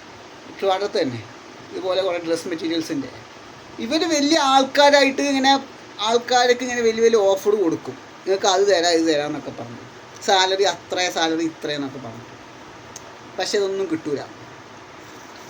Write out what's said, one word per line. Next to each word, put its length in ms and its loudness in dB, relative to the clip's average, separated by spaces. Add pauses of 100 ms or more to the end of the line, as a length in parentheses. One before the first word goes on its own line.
(580)
ട്രിവാൻഡ്രത്ത് 440 -2
തന്നെ, 180 -4 (520)
ഇതുപോലെ 340 -4
കുറേ 200 -2
ഡ്രസ് 260 -4
മെറ്റീരിയൽസിൻ്റെ. 600 -4 (720)
ഇവർ 160 0 (140)
വലിയ 240 4 (160)
ആൾക്കാരായിട്ട് 680 6 (100)
ഇങ്ങനെ 200 4 (540)
ആൾക്കാർക്ക് 600 2
ഇങ്ങനെ 220 -2
വലിയ 160 0
വലിയ 240 6
ഓഫർ 240 2 (100)
കൊടുക്കും, 320 -2 (300)
നിങ്ങൾക്ക് 300 0
അത് 160 2
തരാം 260 2
ഇത് 140 0
തരാം 200 0
എന്നൊക്കെ 280 -10
പറഞ്ഞു, 260 -14 (420)
സാലറി 460 2
അത്ര, 420 -4
സാലറി 380 0
ഇത്ര 240 -10
എന്നൊക്കെ 300 -8
പറഞ്ഞു. 200 -14 (1120)
പക്ഷെ 220 -2
ഇതൊന്നും 320 -2
കിട്ടൂല. 280 -4 (1300)